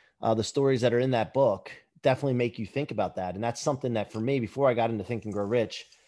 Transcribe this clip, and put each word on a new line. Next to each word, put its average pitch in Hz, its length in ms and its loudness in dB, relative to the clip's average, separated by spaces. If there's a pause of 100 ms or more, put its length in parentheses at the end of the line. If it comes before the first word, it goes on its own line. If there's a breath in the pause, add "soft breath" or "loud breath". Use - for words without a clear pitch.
(220 soft breath)
uh, 110 100 2
the 110 120 2
stories 135 360 2
that 120 140 4
are 120 60 4
in 131 100 2
that 113 240 0
book 117 360 2 (320)
definitely 135 300 2
make 120 260 0
you 110 60 -4
think 139 280 -6
about 101 240 -2
that. 90 180 -6
And 101 100 -6
that's 117 160 -4
something 131 320 -2
that 107 180 -2
for 110 100 -6
me, 131 200 0
before 131 300 2
I 120 40 0
got 117 140 2
into 107 160 -4
Think 110 200 -6
and 104 100 -8
Grow 101 100 -2
Rich, 113 420 -2 (220 soft breath)